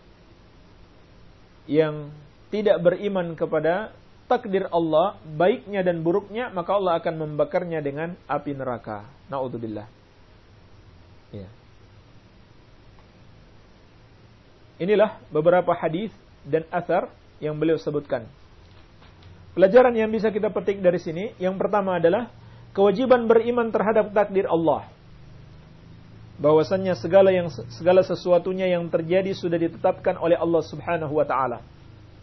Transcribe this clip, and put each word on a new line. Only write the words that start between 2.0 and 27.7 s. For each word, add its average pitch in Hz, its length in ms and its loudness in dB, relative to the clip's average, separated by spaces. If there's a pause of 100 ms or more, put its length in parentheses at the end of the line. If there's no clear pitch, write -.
tidak 202 320 2
beriman 180 560 0
kepada 175 560 -2 (320)
takdir 196 480 -2
Allah, 170 520 0
baiknya 190 600 0
dan 175 160 0
buruknya, 202 480 -2
maka 185 280 -2
Allah 180 200 0
akan 160 320 -4
membakarnya 165 560 -2
dengan 156 400 -6
api 143 320 -6
neraka. 113 480 -8 (240)
Naudzubillah. 120 560 -8 (1500)
Ya. 98 160 -16 (3250)
Inilah 208 480 0
beberapa 170 480 2
hadis 175 320 -4 (320)
dan 151 320 -4
athar 180 400 -4 (240)
yang 151 200 -6
beliau 156 200 2
sebutkan. 143 480 -4 (1300)
Pelajaran 233 400 6
yang 220 160 0
bisa 220 160 0
kita 208 240 -2
petik 196 240 -2
dari 180 240 2
sini, 180 400 -8
yang 185 160 -2
pertama 190 400 -2
adalah 180 320 2 (480)
kewajiban 226 480 4
beriman 226 480 2
terhadap 208 400 0
takdir 196 320 0
Allah. 160 420 0 (1500)
Bahwasannya 165 580 2
segala 190 380 4
yang, 175 160 0 (260)